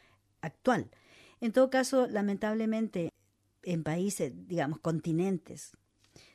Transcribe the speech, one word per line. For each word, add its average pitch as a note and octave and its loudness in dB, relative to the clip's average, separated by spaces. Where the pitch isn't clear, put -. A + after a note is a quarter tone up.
actual. E3 -2
En A#3 -2
todo C4 6
caso, C4 2
lamentablemente, G#3+ -2
en E3+ -2
países, E3+ -2
digamos, D#3+ -2
continentes, E3 -2